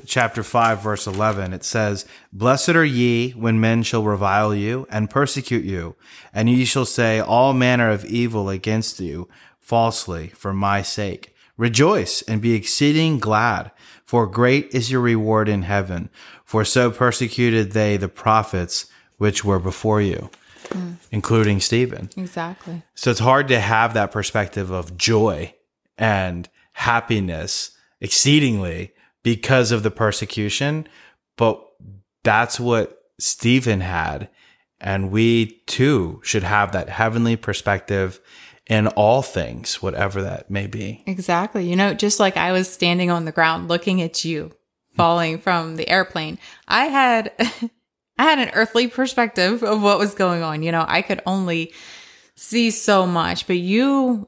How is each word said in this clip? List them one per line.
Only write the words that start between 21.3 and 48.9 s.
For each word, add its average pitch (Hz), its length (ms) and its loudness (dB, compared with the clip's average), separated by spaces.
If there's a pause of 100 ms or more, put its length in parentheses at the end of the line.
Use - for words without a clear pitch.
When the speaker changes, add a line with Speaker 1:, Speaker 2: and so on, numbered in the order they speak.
Speaker 1:
Stephen. - 560 -2
Speaker 2:
Exactly. 170 680 -10 (100)
Speaker 1:
So - 160 -2
it's 110 100 0
hard 131 280 4
to 123 120 2
have 110 360 0
that 104 160 0
perspective 101 580 -4
of 90 260 -8
joy 104 600 0 (420)
and 95 500 -2 (260)
happiness 104 1000 -2 (300)
exceedingly 101 920 2 (300)
because 117 500 2
of 107 100 0
the 107 80 0
persecution, 113 960 -2 (480)
but 113 260 0 (600)
that's 113 360 2
what 120 380 0 (220)
Stephen 120 640 2
had. 82 480 -6 (500)
And 98 320 -4
we 113 560 2
too 123 560 0
should 104 200 -2
have 101 280 2
that 95 160 -4
heavenly 113 480 0
perspective 98 840 -2 (480)
in 107 200 2
all 110 340 4
things, 62 600 -6
whatever 98 400 -4
that 95 280 -10
may 98 180 -4
be. 101 380 -10
Speaker 2:
Exactly. 185 640 -2
You 175 60 0
know, 196 180 2
just 208 280 0
like 190 160 2
I 175 160 0
was 185 180 0
standing 175 400 0
on 170 140 0
the 156 80 -6
ground 165 340 0
looking 175 340 0
at 160 220 -4
you 160 280 -6 (440)
falling 170 440 2
from 165 360 -2
the 165 140 -4
airplane, 175 480 -2 (320)
I 240 160 2
had, 247 500 2
<laughs> - 840 -8
I 233 60 2
had 302 160 4
an 240 140 -2
earthly 233 340 2
perspective 233 760 0